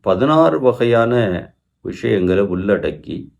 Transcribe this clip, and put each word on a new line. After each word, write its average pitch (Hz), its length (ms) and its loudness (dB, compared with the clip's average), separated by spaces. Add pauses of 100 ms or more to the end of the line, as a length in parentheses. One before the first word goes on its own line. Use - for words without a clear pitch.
பதினாறு 156 600 2
வகையான 117 540 2 (720)
விஷயங்களை 95 640 0
உள்ளடக்கி 85 680 -4 (240)